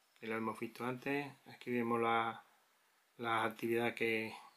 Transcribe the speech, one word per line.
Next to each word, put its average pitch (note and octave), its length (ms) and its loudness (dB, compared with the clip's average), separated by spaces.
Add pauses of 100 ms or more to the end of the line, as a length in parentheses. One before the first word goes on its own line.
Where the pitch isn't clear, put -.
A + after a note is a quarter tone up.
(180)
que A2+ 80 -12
lo A2 100 0
hemos A2 240 -2
visto A#2 240 -6
antes. C3+ 480 -2 (140)
Aquí - 240 -10
vemos A#2+ 280 2
la, A#2 460 2 (720)
la A2+ 280 2
actividad A#2 500 2
que, A2 420 0 (200)